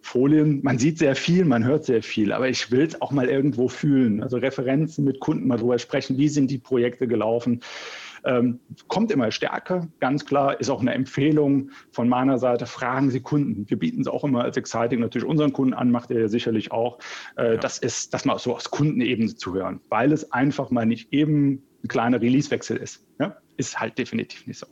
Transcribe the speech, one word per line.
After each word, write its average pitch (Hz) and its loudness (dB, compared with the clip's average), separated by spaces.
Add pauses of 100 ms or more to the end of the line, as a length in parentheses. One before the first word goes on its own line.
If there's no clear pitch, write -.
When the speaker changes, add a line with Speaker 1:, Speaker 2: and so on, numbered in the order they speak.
Speaker 1:
Folien, 147 2
man 131 2
sieht 156 2
sehr 139 2
viel, 180 2
man 123 4
hört 151 2
sehr 117 2
viel, 104 -2
aber 120 0
ich - -2
will's 151 2
auch 131 -4
mal 131 2
irgendwo 131 2
fühlen, 127 2
also 123 -2
Referenzen 139 0
mit 135 0
Kunden - -2
mal 123 2
drüber 120 2
sprechen, 131 -4
wie 151 4
sind 143 2
die 139 -4
Projekte 123 0
gelaufen. 113 0 (800)
Ähm, 123 0 (280)
kommt 214 0
immer 131 2
stärker, - -4 (140)
ganz 139 0
klar, 143 2
ist 127 -2
auch 127 -2
eine 127 0
Empfehlung 139 2 (200)
von 120 0
meiner 127 4
Seite, 120 2
fragen 127 -2
Sie 123 -2
Kunden. 117 -2
Wir 113 0
bieten - -2
es 131 0
auch - -4
immer 123 0
als - -2
Exciting 120 -2
natürlich 117 -2
unseren 147 2
Kunden 131 0
an, 123 2
macht 120 0
ihr 120 0
ja 113 2
sicherlich 110 -2
auch. 117 -2 (380)
Äh, 117 2
Speaker 2:
Ja. 113 2
Speaker 1:
das - -4
ist, - -6
das 107 -4
mal 123 0
so - -4
aus - -10
Kundenebene 117 0
zu - -8
hören, 92 -4 (100)
weil 120 2
es - -2
einfach 135 0
mal 117 2
nicht 113 -2
eben 143 2 (200)
ein 113 -6
kleiner 120 2
Release-Wechsel 120 0
ist. - -14 (160)
Ja? 180 -4 (220)
Ist - -6
halt - -6
definitiv - -6
nicht - -12
so. - -16